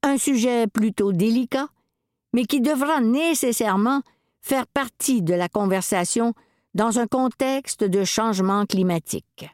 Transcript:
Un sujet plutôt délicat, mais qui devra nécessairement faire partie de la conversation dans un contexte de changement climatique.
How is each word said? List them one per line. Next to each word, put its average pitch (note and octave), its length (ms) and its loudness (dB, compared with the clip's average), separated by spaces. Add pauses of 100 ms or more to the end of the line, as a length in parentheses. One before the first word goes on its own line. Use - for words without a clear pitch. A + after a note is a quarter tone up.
Un C#4 160 0
sujet A#3+ 480 0
plutôt A3 460 -2
délicat, A#3+ 560 -2 (640)
mais A#3+ 120 0
qui C#4 160 -2
devra C#4+ 400 0
nécessairement B3 1000 0 (380)
faire C4 260 -2
partie - 560 -2
de E3+ 120 0
la F3 140 0
conversation G3 840 0 (400)
dans G#3+ 240 0
un A#3 80 0
contexte C4 760 -2
de G3 200 2
changement G3 600 0
climatique. - 880 -4